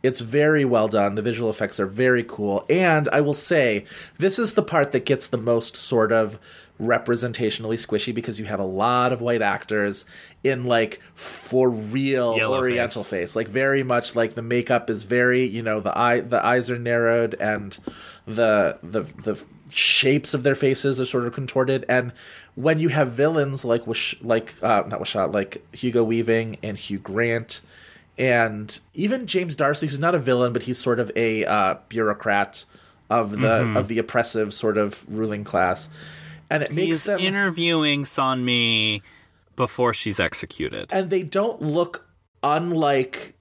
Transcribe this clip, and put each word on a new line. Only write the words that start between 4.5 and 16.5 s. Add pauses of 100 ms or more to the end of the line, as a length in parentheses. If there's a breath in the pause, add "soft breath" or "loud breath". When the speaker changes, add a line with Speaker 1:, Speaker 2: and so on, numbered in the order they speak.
Speaker 1:
the
part
that
gets
the
most
sort
of (420 loud breath)
representationally
squishy
because
you
have
a
lot
of
white
actors (400 loud breath)
in,
like, (140 loud breath)
for
real
Speaker 2:
Yellow
Speaker 1:
Oriental
Speaker 2:
face.
Speaker 1:
face.
Like,
very
much,
like,
the
makeup
is
very,
you
know,
the
eye,
the
eyes